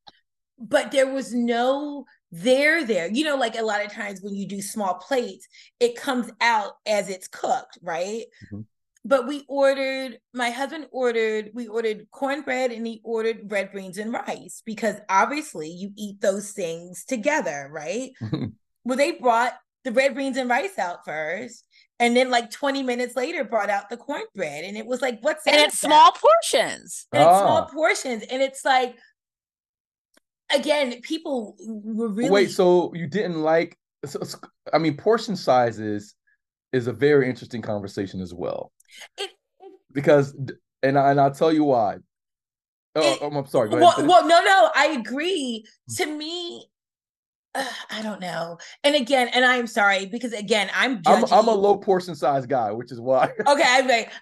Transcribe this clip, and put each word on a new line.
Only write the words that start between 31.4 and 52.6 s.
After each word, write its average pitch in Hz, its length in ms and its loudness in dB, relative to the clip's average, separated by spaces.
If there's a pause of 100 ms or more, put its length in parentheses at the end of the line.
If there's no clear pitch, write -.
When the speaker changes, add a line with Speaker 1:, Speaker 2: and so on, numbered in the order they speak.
Speaker 1:
were 220 420 -6
really 202 220 -2
Speaker 2:
Wait, 196 200 4
so 180 440 4
you 165 120 -6
didn't 170 360 -4
like, 165 360 0 (260)
so, - 180 -10
so, 139 160 -12 (340)
I 156 60 4
mean, 156 200 0
portion 226 380 0
sizes 107 800 0 (580)
is 123 140 -2
a 123 60 -2
very 135 360 4
interesting 117 340 -8
conversation 98 580 -6
as 87 140 -10
well. - 360 -8 (460)
Speaker 1:
It, 381 140 -10 (300)
it 381 120 -20 (200)
Speaker 2:
Because, 143 420 4
d-, 135 200 -10 (280)
and 135 160 2
I, 139 120 4
and 143 100 4
I'll 139 100 4
tell 160 220 0
you 151 120 2
why. 113 320 2 (1000)
Oh, 147 200 2
Speaker 1:
It, - 80 -6
Speaker 2:
I'm, 147 140 -6
I'm 139 100 -4
sorry. 113 240 0
Go - 60 0
Speaker 1:
well, 339 200 8
Speaker 2:
ahead. 294 100 0
Speaker 1:
well, 330 220 6
no, 339 140 6
no, 381 320 6
I 285 140 4
agree. 269 760 -6 (260)
Speaker 2:
Mm. 220 60 -8
Speaker 1:
To 349 100 -2
me, 302 600 -10 (920)
uh, 269 80 -4 (260)
I 214 120 -10
don't 208 180 -10
know. 170 380 -8 (240)
And 285 140 4
again, 247 360 2
and 247 120 2
I'm 247 220 2
sorry, 196 400 2
because 233 260 -8
again, 208 420 -2
I'm 214 320 0
Speaker 2:
I'm, 214 180 6
I'm 196 240 4
a 170 40 4
Speaker 1:
judgy. 180 100 2
Speaker 2:
low 202 160 4
portion 180 380 2
size 139 300 0
guy, 117 260 0